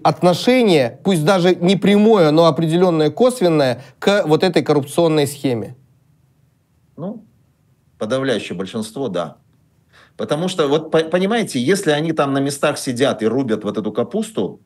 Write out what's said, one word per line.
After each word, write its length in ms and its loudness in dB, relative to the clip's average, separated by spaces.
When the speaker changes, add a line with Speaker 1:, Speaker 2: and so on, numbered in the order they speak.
Speaker 1:
отношение, 1000 2
пусть 220 0
даже 300 4
не 200 2
прямое, 560 4
но 140 4
определённое 640 2
косвенное, 720 0
к 300 0
вот 160 2
этой 180 2
коррупционной 640 0
схеме. 500 -6
Speaker 2:
Ну, 280 -14
подавляющее 580 -4
большинство, 520 -8
да. 300 -6
Потому 320 -4
что, 200 -2
вот 240 -2
по-, 120 2
понимаете, 560 -2
если 320 0
они 220 -2
там 200 -2
на 60 0
местах 380 -2
сидят 460 -2
и 40 2
рубят 360 -2
вот 140 -6
эту 140 -6
капусту, 760 -6